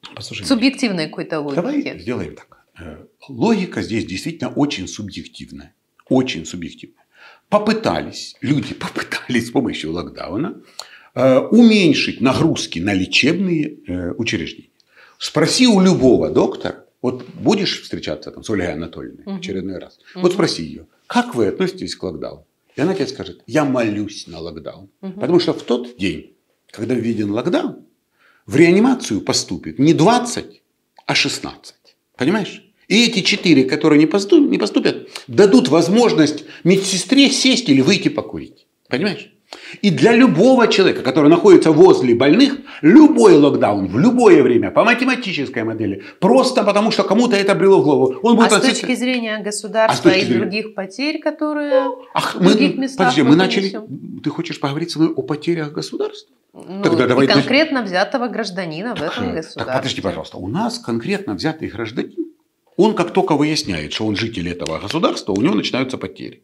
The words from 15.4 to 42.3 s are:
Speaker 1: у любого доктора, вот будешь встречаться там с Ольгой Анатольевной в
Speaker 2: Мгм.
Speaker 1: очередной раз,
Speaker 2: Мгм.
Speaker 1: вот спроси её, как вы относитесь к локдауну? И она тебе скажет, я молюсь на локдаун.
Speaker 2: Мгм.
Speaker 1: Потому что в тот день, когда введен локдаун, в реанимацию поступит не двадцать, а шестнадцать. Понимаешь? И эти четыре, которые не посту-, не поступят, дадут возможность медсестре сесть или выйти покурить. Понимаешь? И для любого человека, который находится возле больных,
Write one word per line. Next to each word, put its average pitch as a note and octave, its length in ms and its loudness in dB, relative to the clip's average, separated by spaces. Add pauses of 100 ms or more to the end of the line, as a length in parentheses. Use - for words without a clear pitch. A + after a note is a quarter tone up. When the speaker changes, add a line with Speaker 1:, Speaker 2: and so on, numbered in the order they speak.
Speaker 1:
у G#3 140 4
любого B2 480 4
доктора, - 560 -2 (160)
вот B2 240 -6 (100)
будешь E3+ 460 -2
встречаться - 500 -12
там - 120 -18
с - 60 -12
Ольгой F2+ 240 -4
Анатольевной D#2 500 -14
в - 40 -18
Speaker 2:
Мгм. G3 100 -10
Speaker 1:
очередной B2+ 420 -10
раз, - 200 -20 (160)
Speaker 2:
Мгм. F#3 80 -10
Speaker 1:
вот F3+ 100 4
спроси E3+ 300 -4
её, D2+ 200 -16 (240)
как A#3+ 280 -2
вы A2 120 0
относитесь G2 480 -6
к - 80 -20
локдауну? D2+ 420 -12 (300)
И B2+ 60 -4
она F3 140 0
тебе C3+ 120 -4
скажет, - 380 -14
я C#3+ 200 -2
молюсь A2 600 -4
на E2 120 -16
локдаун. E2 500 -14 (120)
Speaker 2:
Мгм. F#3+ 180 -14
Speaker 1:
Потому D#3 200 0
что D#3 140 -2
в - 80 -10
тот A#2+ 360 -6
день, F#2 360 -8 (380)
когда A2 240 -6
введен A2 360 -4
локдаун, F#3 440 -4 (720)
в G2+ 80 -6
реанимацию F#3 640 4
поступит E2 580 -6
не D#3 140 4
двадцать, A3+ 720 0 (420)
а - 80 -4
шестнадцать. - 600 -6 (420)
Понимаешь? F3+ 460 -2 (260)
И A3 160 4
эти G3+ 160 -2
четыре, E3 420 2
которые D3+ 360 2
не D#3+ 60 6
посту-, G3+ 440 4
не F#3+ 80 0
поступят, - 500 -2 (200)
дадут F#3+ 420 4
возможность E3+ 760 2 (220)
медсестре G3 640 2
сесть - 400 0
или C3+ 120 4
выйти E3 280 2
покурить. - 580 -10 (220)
Понимаешь? D#3+ 400 -6 (520)
И G3+ 100 2
для D#3 240 4
любого A#3 520 4
человека, E3+ 340 2
который C#3+ 280 4
находится E3+ 420 8
возле D3 440 6
больных, D#3 420 4 (240)